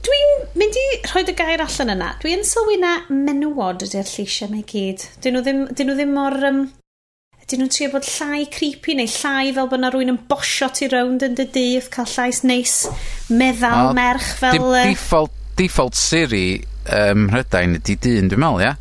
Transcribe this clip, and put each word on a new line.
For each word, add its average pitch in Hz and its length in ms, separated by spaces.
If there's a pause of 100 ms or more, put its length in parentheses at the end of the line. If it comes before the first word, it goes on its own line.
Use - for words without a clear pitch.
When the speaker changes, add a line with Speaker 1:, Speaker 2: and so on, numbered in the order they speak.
Speaker 1:
Dwi'n 571 300 (240)
mynd 427 180
i 523 120 (200)
rhoid 359 240
y 359 60
gair 320 260
allan 247 320
yna. 180 240
Dwi 320 160
yn 403 100
sylwi 427 360
na 349 160 (100)
menywod 277 800
ydy'r 196 260
lleisiau 202 400
'ma 214 80
i 208 80
gyd. 190 400 (140)
Dyn 254 160
nhw 254 60
ddim, 269 260
dyn 254 180
nhw 277 80
ddim 285 180
mor, 277 220
yym, 277 300 (800)
dyn 254 160
nhw'n 262 80
trio 277 220
bod 269 100
llai 294 440
creepy 294 500
neu 240 100
llai 269 480
fel 262 160
bod 262 100
'na 254 100
rhywun 254 200
yn 247 160
bosio 277 420
ti 269 200
rownd 254 340
yn 247 140
dy 269 100
dŷ, 254 200 (120)
wrth - 120
cael 240 200
llais 247 320
neis, 247 320 (520)
meddal 240 600
Speaker 2:
Wel, 262 80
Speaker 1:
merch 247 400
fel, 254 180
Speaker 2:
dim 254 140
Speaker 1:
yy, 254 240
Speaker 2:
default, 160 400 (220)
default 151 420
Siri, 107 680 (180)
yym, 104 460
Mhrydain 90 500
ydi 101 180
dyn, 101 360
dwi'n 120 100
meddwl, 107 240
ie? 139 140